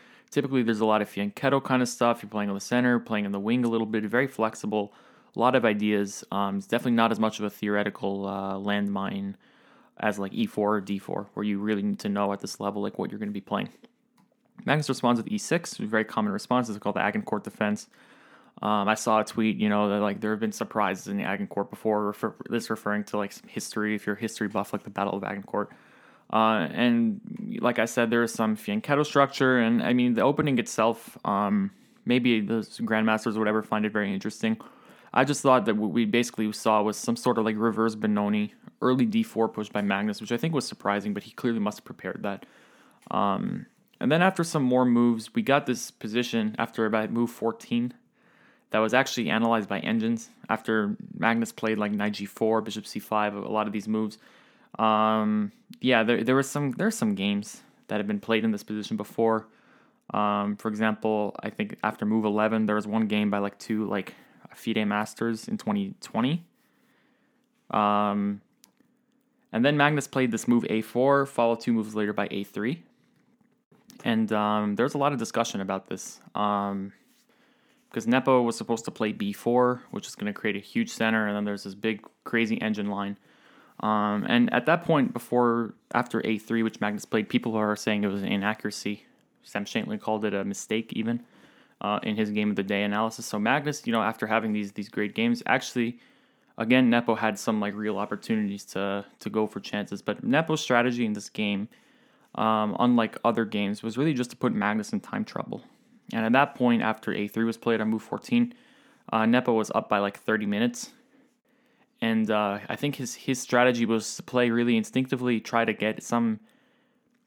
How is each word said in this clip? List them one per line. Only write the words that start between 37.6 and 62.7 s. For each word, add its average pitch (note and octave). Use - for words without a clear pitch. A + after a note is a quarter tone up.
Benoni, G#2
early B2+
D A2
four A2
push G#2+
by G#2
Magnus, G2+
which A2
I A#2+
think E3
was C3+
surprising, G2+
but G2+
he -
clearly A#2
must G#2
have -
prepared -
that. G2+
Um, -
and B2
then E3
after F#3
some D#3+
more B2+
moves, A#2+
we A#2
got C#3
this -
position A2+
after A2+
about A2
move A#2
fourteen, A#2+
that A2
was A2
actually B2+
analyzed A2+
by G2+
engines A2+
after A2
Magnus A2+
played, A2
like, G#2
knight G#2
G G2+
four, A2
bishop G#2
C -
five, G#2
a G2+
lot G#2+
of G#2+
these G#2+
moves. A2
Um, G#2+
yeah, B2
there, A2+
there B2+
was C3+
some, D3
there F#3
are -
some G#2+
games G2+
that G#2+
have G2+
been G#2
played A2
in A2+
this G#2
position G#2+
before. A2
Um, G#2
for -
example, G#2+
I G#2+
think G2+
after G#2+
move G#2+
eleven, G#2+
there G#2